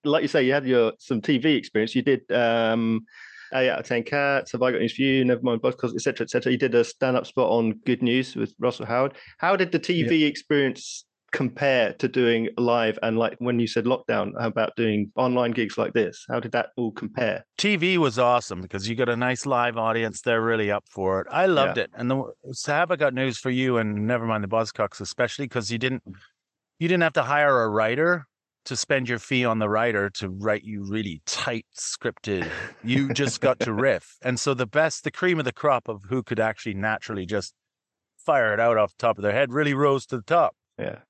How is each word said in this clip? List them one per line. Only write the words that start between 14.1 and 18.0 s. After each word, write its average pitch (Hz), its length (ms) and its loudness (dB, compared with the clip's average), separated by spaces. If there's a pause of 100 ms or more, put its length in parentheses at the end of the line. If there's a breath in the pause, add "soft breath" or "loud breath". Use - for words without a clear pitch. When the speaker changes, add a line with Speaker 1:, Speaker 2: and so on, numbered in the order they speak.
Speaker 1:
how 113 80 -2
about 110 300 -2
doing 104 400 0
online 123 340 2
gigs 113 260 -4
like 110 140 -2
this? - 380 -2
How 123 100 -2
did 113 140 -8
that 117 240 0
all 117 160 -2
compare? 113 500 -4 (140)
Speaker 2:
T 208 180 2
V 180 220 2
was 135 200 2